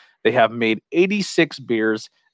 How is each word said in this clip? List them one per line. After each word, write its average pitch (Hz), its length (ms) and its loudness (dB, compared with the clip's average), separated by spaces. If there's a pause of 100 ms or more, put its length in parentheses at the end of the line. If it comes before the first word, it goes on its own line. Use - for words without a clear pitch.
(240)
They 110 100 2
have 113 180 4
made 113 400 -2
eighty-six 180 640 0
beers, 110 540 -2 (220)